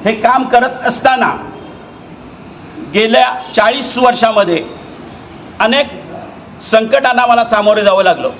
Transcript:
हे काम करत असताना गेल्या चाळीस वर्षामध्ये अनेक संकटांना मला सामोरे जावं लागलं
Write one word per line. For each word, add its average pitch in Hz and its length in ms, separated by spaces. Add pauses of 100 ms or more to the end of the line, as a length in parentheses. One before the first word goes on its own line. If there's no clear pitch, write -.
हे 214 80
काम 240 320
करत 240 420
असताना 240 500 (1600)
गेल्या 240 640
चाळीस 240 420
वर्षामध्ये 214 640 (960)
अनेक 247 260 (840)
संकटांना 240 560
मला 233 180
सामोरे 214 380
जावं 196 200
लागलं 165 380